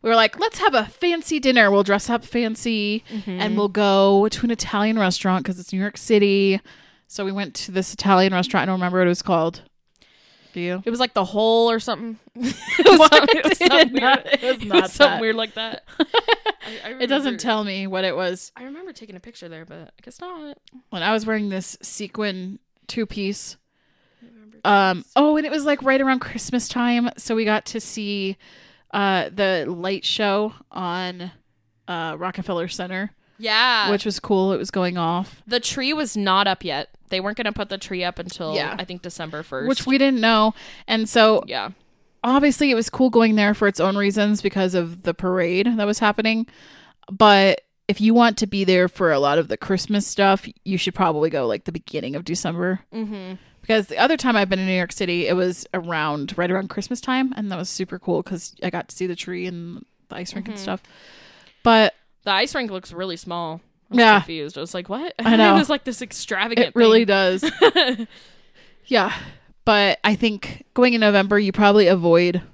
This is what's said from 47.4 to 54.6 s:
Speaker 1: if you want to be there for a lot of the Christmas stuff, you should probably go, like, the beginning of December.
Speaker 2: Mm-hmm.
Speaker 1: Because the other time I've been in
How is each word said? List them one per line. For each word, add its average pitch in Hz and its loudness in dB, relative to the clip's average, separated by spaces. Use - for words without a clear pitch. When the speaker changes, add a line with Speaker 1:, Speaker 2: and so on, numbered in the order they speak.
Speaker 1:
if - -2
you 220 4
want 233 4
to 220 -2
be 196 -2
there 180 4
for 175 0
a 139 2
lot 143 2
of 160 0
the 110 -6
Christmas 202 -2
stuff, 196 2
you 185 -4
should 180 -4
probably 165 0
go, 139 -2
like, 113 -2
the 170 -8
beginning 147 -10
of 170 -10
December. 175 -4
Speaker 2:
Mm-hmm. 202 -10
Speaker 1:
Because 220 0
the - -8
other 294 2
time 247 0
I've 202 2
been 190 -2
in 190 -4